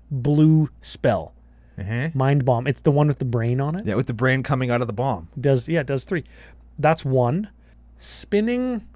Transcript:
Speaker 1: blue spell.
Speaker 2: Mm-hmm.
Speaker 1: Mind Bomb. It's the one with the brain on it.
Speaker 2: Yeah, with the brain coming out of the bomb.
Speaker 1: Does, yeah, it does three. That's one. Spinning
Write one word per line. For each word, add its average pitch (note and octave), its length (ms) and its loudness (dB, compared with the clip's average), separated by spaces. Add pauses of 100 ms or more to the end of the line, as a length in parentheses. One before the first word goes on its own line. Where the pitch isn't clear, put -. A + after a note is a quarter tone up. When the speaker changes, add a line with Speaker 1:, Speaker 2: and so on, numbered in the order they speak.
(120)
Speaker 1:
blue D3+ 560 4 (120)
spell. F#2 540 -2 (420)
Speaker 2:
Mm-hmm. A#2+ 400 -6
Speaker 1:
Mind C3+ 280 2
Bomb. B2+ 240 0
It's C3+ 140 -4
the D3+ 100 4
one D3 160 4
with C#3+ 100 -2
the C3+ 60 -4
brain A#2+ 360 0
on D3 140 -4
it. G3 120 -8
Speaker 2:
Yeah, F#2+ 100 -2
with B2 100 -2
the - 80 -6
brain C3 300 0
coming B2+ 260 -2
out A#2+ 100 0
of B2 60 -2
the A#2 60 -6
bomb. G#2+ 360 -4 (100)
Speaker 1:
Does, C3+ 300 0
yeah, D#3+ 120 0
it C3+ 80 -6
does C#3 160 -2
three. E3+ 180 -4 (560)
That's D3+ 260 2
one. C3 460 0 (460)
Spinning A#3+ 1000 -2